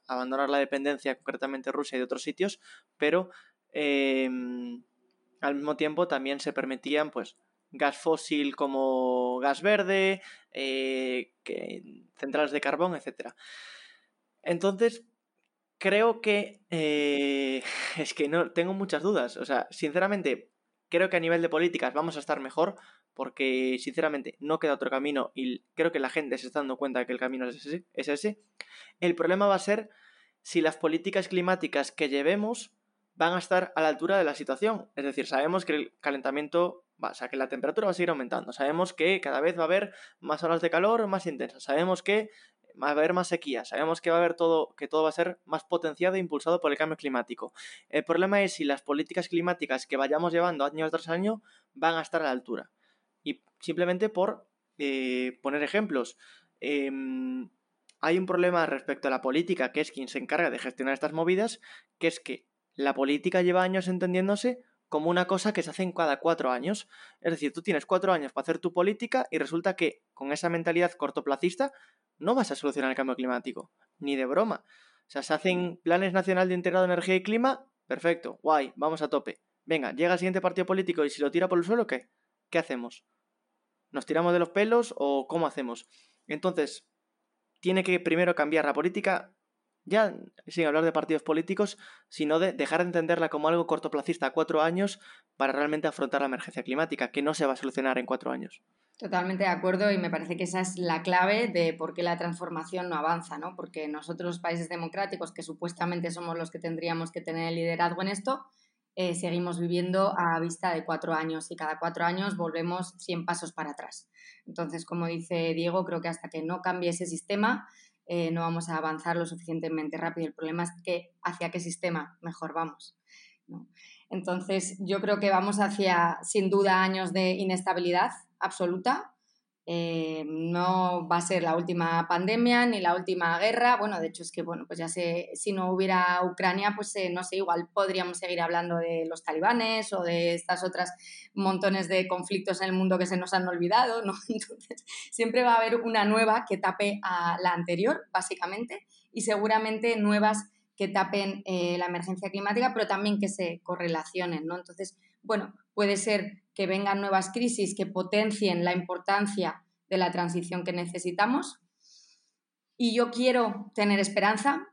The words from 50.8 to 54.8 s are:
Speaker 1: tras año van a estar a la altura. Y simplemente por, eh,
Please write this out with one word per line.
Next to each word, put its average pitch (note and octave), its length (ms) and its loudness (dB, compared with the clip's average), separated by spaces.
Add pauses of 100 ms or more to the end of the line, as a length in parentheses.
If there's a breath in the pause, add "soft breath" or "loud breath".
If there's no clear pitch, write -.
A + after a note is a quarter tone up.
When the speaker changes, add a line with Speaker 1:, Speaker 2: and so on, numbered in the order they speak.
Speaker 1:
tras D#3+ 200 -4
año G3+ 320 -2 (320 soft breath)
van D#3+ 220 2
a E3 60 -2
estar D#3+ 200 -2
a D#3 40 0
la C#3 60 2
altura. B2 380 -6 (540)
Y D3 200 -8 (160)
simplemente F3+ 500 0
por, G#3 380 -2 (300)
eh, B2+ 640 -2